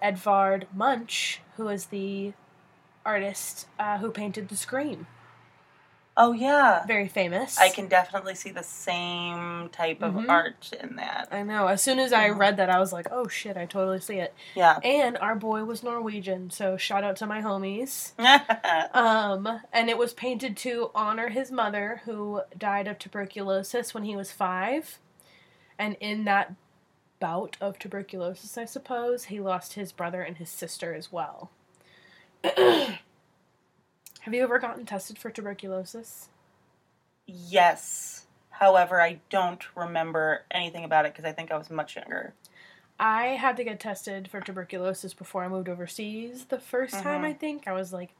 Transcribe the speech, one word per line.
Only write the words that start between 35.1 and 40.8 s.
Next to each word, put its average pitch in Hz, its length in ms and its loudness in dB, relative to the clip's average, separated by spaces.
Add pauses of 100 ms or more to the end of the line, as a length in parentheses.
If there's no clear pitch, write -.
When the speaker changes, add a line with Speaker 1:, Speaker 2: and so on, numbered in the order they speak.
Speaker 1:
for 226 140 -10
tuberculosis? 196 960 -10 (960)
Speaker 2:
Yes. 175 1000 2 (260)
However, 185 500 6
I 170 180 2 (100)
don't 180 340 0 (120)
remember 165 760 0
anything 170 320 -4